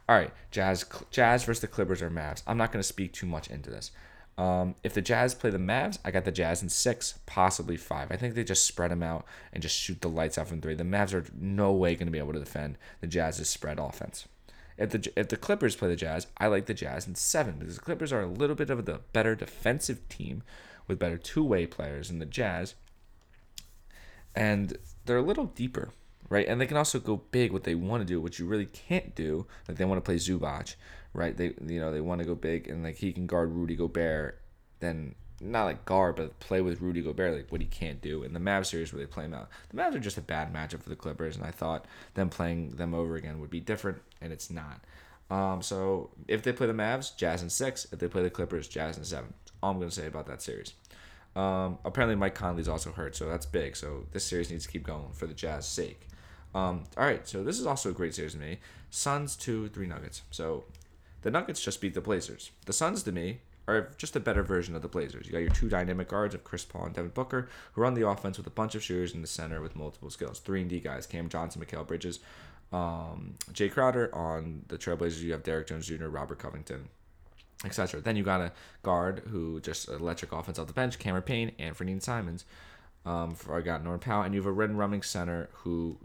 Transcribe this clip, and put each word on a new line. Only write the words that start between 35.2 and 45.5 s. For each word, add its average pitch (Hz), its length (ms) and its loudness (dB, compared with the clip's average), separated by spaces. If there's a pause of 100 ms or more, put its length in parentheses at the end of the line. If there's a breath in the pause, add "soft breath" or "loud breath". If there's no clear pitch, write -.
not, 110 240 2
like, 80 200 -2
guard, 90 320 6
but 78 220 -4
play 95 220 2
with 87 200 2
Rudy 87 220 0
Gobert, 80 320 2
like, 71 160 -6
what 82 100 -2
he 80 60 2
can't 71 340 -2
do. 76 220 -4
In 67 100 -6
the 85 60 -4
Mavs 98 280 4
series 82 260 -2
where 71 80 -6
they 71 100 -8
play 76 140 -8
him 78 100 -6
out, 57 140 -10 (220 loud breath)
the 208 60 -10
Mavs 320 200 2
are 139 40 -2
just 104 180 -4
a 85 40 -8
bad 78 300 -2
matchup 78 300 -6
for - 60 -14
the 76 80 -6
Clippers, 80 380 -4
and - 100 -6
I 82 60 -6
thought 82 360 -2 (280 loud breath)
them 95 160 2
playing 85 460 -2
them 85 180 -2
over 82 220 0
again 78 240 -6
would 73 100 -10
be 85 80 -4
different, 101 440 -2 (180)
and 82 120 -8
it's - 180 -10
not. 78 340 -10 (460 loud breath)
Um, 95 320 2